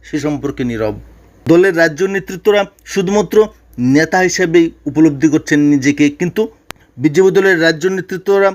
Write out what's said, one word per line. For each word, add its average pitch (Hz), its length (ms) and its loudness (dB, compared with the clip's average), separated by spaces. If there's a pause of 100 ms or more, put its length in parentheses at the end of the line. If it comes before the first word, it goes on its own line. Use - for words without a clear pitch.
সে 156 120 -8
সম্পর্কে 139 440 -6
নীরব। 110 320 -4 (500)
দলের 175 320 4
রাজ্য 160 240 0 (140)
নেতৃত্বরা 196 460 -2 (240)
শুধুমাত্র 196 520 -2 (580)
নেতা 160 240 2
হিসেবেই 175 460 2 (200)
উপলব্ধি 147 480 2
করছেন 156 260 0 (140)
নিজেকে, 143 360 0
কিন্তু 175 320 -4 (560)
বিজেপি 156 340 2
দলের 190 300 2
রাজ্য 165 240 0 (120)
নেতৃত্বরা 190 580 0